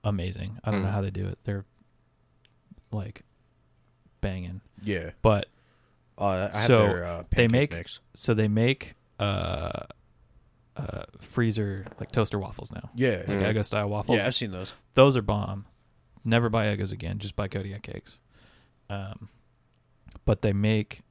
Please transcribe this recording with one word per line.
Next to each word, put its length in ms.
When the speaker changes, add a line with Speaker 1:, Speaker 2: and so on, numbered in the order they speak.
Speaker 1:
amazing. 580
I 80
don't 120
know 60
Speaker 2:
Mm. 40
Speaker 1:
how 80
they 100
do 160
it. 180
They're, 200
like, 300
banging. 400
Speaker 3:
Yeah. 300
Speaker 1:
But 240
Speaker 3:
Oh, 80
I 100
have 140
Speaker 1:
so 120
Speaker 3:
their, 160
uh, 180
Speaker 1:
they 80
Speaker 3:
pancake 200
Speaker 1:
make 200
Speaker 3:
mix. 300
Speaker 1:
so 220
they 140
make, 440
uh, 680
uh, 280
freezer, 680
like, 140
toaster 260
waffles 340
now. 220
Speaker 3:
Yeah. 320
Speaker 1:
Like, 120
Speaker 2:
Mm. 160
Speaker 1:
Eggo 100
style 240
waffles. 300
Speaker 3:
Yeah, 80
I've 80
seen 160
those. 240
Speaker 1:
Those 240
are 60
bomb. 420
Never 240
buy 160
Eggos 260
again. 280
Just 160
buy 120
Kodiak 340
cakes. 380
Um, 400
but 160
they 100
make 480